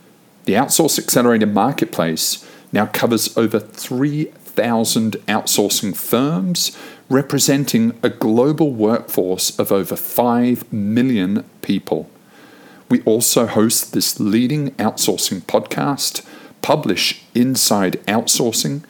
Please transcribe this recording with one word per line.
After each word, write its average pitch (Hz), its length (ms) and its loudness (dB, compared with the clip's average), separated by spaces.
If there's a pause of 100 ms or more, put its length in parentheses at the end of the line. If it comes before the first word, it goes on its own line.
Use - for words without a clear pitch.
(460)
The 95 80 2
Outsource 139 440 2
Accelerator 120 480 2
Marketplace 101 1000 -2 (240)
now 104 140 0
covers - 500 -2
over 113 240 2
three 147 680 -4 (100)
thousand 113 800 0 (120)
outsourcing 104 640 0
firms, 170 840 -2 (320)
representing 131 920 2
a 123 60 2
global 135 600 2
workforce 107 880 -2
of 104 120 -2
over 98 260 0
five 120 760 0
million 107 720 0 (160)
people. 92 480 -4 (800)
We 123 140 2
also 113 440 2
host 110 460 0
this - 260 -2
leading 123 580 0
outsourcing 98 680 -2
podcast, - 800 -4 (380)
publish - 600 0 (120)
Inside 113 720 2
Outsourcing, 120 840 -2